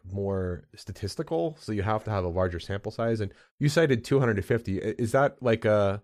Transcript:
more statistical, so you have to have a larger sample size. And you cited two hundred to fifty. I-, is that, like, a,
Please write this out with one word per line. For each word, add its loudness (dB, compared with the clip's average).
more -4
statistical, -6
so -8
you 0
have 0
to -4
have 0
a -2
larger -2
sample -6
size. 0
And -6
you 2
cited 2
two 2
hundred 2
to 0
fifty. -2
I-, -2
is -2
that, 2
like, 2
a, 2